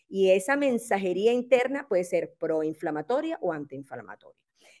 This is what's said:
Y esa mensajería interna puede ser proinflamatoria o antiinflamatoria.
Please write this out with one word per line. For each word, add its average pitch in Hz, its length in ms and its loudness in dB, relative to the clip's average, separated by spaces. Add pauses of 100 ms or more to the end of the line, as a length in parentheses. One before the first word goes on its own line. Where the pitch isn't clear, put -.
(100)
Y 190 180 4
esa 196 280 4
mensajería 220 760 0
interna 254 560 2
puede 180 160 2
ser 170 340 -4
proinflamatoria 160 1040 -4
o 170 140 -2
antiinflamatoria. 135 920 -16 (320)